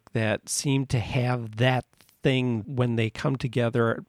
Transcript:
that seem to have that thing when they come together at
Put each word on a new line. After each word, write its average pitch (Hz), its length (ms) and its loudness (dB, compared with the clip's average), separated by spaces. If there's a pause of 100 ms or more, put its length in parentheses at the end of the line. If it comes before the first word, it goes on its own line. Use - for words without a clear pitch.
(140)
that 110 360 0
seem 135 380 0
to 127 120 0
have 117 580 -2
that 127 280 2 (380)
thing 127 440 2
when 123 280 0
they 113 140 2
come 135 260 -2
together 117 560 0
at - 180 -4